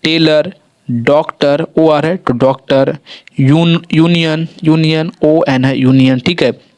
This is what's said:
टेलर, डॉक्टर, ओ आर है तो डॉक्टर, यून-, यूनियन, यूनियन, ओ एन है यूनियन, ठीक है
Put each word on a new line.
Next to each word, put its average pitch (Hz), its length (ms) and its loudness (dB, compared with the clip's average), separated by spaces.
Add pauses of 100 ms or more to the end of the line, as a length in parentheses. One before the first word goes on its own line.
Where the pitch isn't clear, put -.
टेलर, 156 500 0 (360)
डॉक्टर, 143 760 -2 (120)
ओ 160 100 2
आर 151 180 0
है 165 100 -2
तो 185 180 -6
डॉक्टर, 135 640 0 (440)
यून-, 160 400 2 (140)
यूनियन, 165 520 0 (180)
यूनियन, 160 460 0 (140)
ओ 156 240 2
एन 127 160 0
है 131 140 0
यूनियन, 131 420 2
ठीक 175 220 -2
है 127 100 0 (260)